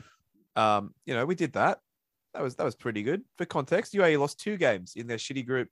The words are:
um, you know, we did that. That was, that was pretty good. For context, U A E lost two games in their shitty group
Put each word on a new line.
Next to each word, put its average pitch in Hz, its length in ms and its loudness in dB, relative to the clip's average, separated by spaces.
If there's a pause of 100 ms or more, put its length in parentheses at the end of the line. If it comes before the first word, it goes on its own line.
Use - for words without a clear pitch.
(580)
um, 104 360 2 (120)
you - 80 -4
know, 120 120 0
we 180 100 0
did 170 180 -2
that. - 260 2 (540)
That - 100 -4
was, 123 120 -4
that - 100 -2
was 127 100 -2
pretty 107 280 -4
good. 175 200 -2 (140)
For 180 80 -4
context, 165 480 -2
U 202 100 4
A 165 100 8
E 151 40 4
lost 143 240 0
two 208 160 -4
games 107 400 2
in 117 100 -8
their 117 100 -4
shitty 131 280 -6
group 127 260 -2